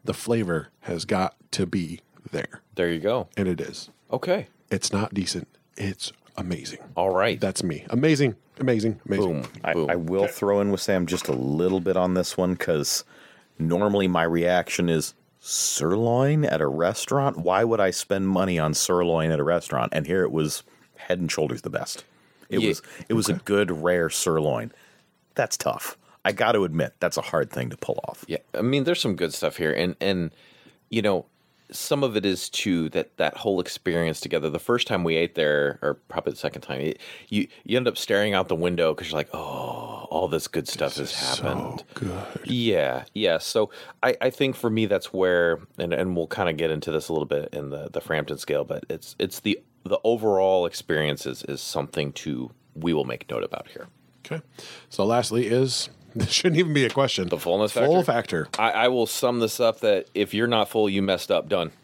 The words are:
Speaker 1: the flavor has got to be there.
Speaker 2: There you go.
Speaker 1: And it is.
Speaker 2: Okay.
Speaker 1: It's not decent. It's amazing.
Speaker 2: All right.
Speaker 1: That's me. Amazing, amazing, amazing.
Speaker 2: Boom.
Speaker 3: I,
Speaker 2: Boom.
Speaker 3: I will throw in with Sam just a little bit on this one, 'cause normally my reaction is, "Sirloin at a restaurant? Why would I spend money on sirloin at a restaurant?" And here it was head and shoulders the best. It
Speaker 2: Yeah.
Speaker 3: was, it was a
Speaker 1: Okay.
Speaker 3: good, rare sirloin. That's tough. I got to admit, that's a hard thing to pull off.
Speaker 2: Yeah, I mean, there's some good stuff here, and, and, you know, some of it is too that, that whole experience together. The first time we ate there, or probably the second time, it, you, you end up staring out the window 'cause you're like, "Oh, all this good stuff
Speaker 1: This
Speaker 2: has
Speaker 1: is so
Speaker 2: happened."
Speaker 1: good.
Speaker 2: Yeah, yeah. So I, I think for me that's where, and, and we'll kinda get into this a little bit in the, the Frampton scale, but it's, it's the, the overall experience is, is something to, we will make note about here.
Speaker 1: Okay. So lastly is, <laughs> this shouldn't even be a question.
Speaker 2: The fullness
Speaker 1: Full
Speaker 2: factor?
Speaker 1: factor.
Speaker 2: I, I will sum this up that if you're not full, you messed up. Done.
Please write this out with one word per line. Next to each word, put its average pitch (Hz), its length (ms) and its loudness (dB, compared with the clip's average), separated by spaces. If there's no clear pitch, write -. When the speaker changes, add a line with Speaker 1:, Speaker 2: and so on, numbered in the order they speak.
Speaker 1:
the 104 80 -2
flavor 92 560 -2
has 85 240 -6
got 95 300 0
to 95 140 0
be 85 340 -4
there. - 300 -8
Speaker 2:
There 87 140 2
you 82 120 0
go. 107 340 0
Speaker 1:
And 95 140 0
it 85 100 -2
is. - 300 -10
Speaker 2:
Okay. 170 360 -2
Speaker 1:
It's - 220 -2
not 101 200 -2
decent. 92 360 -4
It's - 380 -6
amazing. 87 420 -6
Speaker 2:
All 92 140 2
right. 95 300 2
Speaker 1:
That's 95 240 -2
me. 82 260 -4
Amazing, 135 460 4
amazing, 113 460 0
amazing. 92 360 0
Speaker 2:
Boom. - 100 -10
Speaker 3:
I, 80 80 2
Speaker 2:
Boom. 80 160 2
Speaker 3:
I 87 80 2
will 92 300 0
throw 101 340 2
in 101 100 2
with 95 80 0
Sam 92 260 2
just 85 220 -2
a 73 60 0
little 78 480 2
bit 90 160 0
on 92 160 2
this 90 240 0
one, 90 180 2
'cause - 480 -2
normally 95 480 2
my 87 160 2
reaction 85 640 2
is, 80 260 0
"Sirloin 117 1040 0
at 78 160 2
a 73 60 4
restaurant? 101 680 0
Why 90 260 2
would 113 160 2
I 95 120 4
spend 98 360 -2
money 92 300 2
on 78 160 2
sirloin 82 580 2
at 76 80 2
a 71 40 0
restaurant?" 73 500 0
And 80 140 -2
here 92 160 2
it 69 80 0
was 76 320 -2
head 90 240 -4
and 82 120 -2
shoulders 76 300 -2
the - 80 -8
best. - 340 -8
It 98 120 0
Speaker 2:
Yeah. 104 80 2
Speaker 3:
was, - 120 -2
it 110 40 2
was 110 160 2
a - 40 2
Speaker 1:
Okay. - 120 -4
Speaker 3:
good, 101 260 2
rare 87 260 4
sirloin. 76 600 0
That's - 220 -2
tough. - 400 -4
I 104 60 4
got 110 220 2
to 101 100 4
admit, 78 360 0
that's 87 180 0
a 71 40 -2
hard - 280 -2
thing 62 200 -6
to - 80 -12
pull - 300 -6
off. - 200 -14
Speaker 2:
Yeah, 80 100 -6
I - 80 -4
mean, 131 220 0
there's - 180 -2
some 101 140 0
good 82 180 -2
stuff - 240 -4
here, 80 140 0
and, 87 300 -2
and, 90 300 0
you 110 120 0
know, 98 240 0
some 143 320 0
of 110 140 0
it 98 80 0
is 92 240 0
too 85 400 0
that, - 280 -4
that 78 200 0
whole 98 240 0
experience 85 580 -2
together. 80 300 -2
The 80 100 -4
first - 280 0
time 95 180 0
we 80 100 2
ate 85 200 0
there, 73 460 2
or 73 120 0
probably - 240 -4
the - 40 -12
second - 260 -6
time, 67 180 -6
it, 78 180 -4
you, 104 180 0
you 113 140 0
end 123 100 2
up - 100 -2
staring 104 360 2
out 92 160 0
the 90 60 2
window 82 380 2
'cause 82 160 -8
you're 80 80 -4
like, 76 160 -2
"Oh, - 760 -8
all 82 160 0
this 78 220 -2
good 76 180 -4
stuff 71 280 -4
Speaker 1:
This 69 200 -6
Speaker 2:
has 65 160 -4
Speaker 1:
is 64 80 -2
so - 60 -6
Speaker 2:
happened." 62 380 -6
Speaker 1:
good. 92 180 -6
Speaker 2:
Yeah, 87 720 0
yeah. 95 240 2
So - 320 0
I, 127 160 2
I 131 120 2
think 135 260 0
for 120 120 0
me 110 160 2
that's 95 280 -2
where, 87 460 4
and, 85 160 -2
and 90 220 0
we'll 82 120 -2
kinda 90 240 0
get 78 200 0
into 78 200 -4
this 76 160 -2
a 80 60 -4
little 76 120 0
bit 73 280 -2
in 71 160 -8
the, 71 200 -10
the - 120 -6
Frampton 76 360 -4
scale, 71 280 -2
but - 240 -8
it's, - 280 -12
it's - 220 -4
the, 104 180 -2
the 92 180 0
overall 95 640 4
experience 76 600 -2
is, 65 180 -8
is 71 180 -8
something 73 500 -4
to, 64 400 -6
we 80 180 0
will 71 120 0
make 60 260 -8
note 50 140 -4
about - 240 -10
here. - 180 -16
Speaker 1:
Okay. 160 160 -6
So 98 160 0
lastly 113 420 2
is, 127 420 2
<laughs> - 140 -20
this 98 140 0
shouldn't 170 300 4
even 165 140 4
be 139 100 4
a 113 60 2
question. 107 400 2
Speaker 2:
The 87 80 0
fullness 104 340 2
Speaker 1:
Full 151 320 4
Speaker 2:
factor? 117 420 0
Speaker 1:
factor. - 160 -4
Speaker 2:
I, 113 100 6
I 123 60 6
will 120 180 2
sum 123 320 0
this 113 220 0
up 113 180 2
that 104 340 2
if 101 200 2
you're 110 120 2
not 110 220 2
full, 107 220 2
you 98 120 2
messed 95 300 0
up. 85 160 2
Done. 87 240 0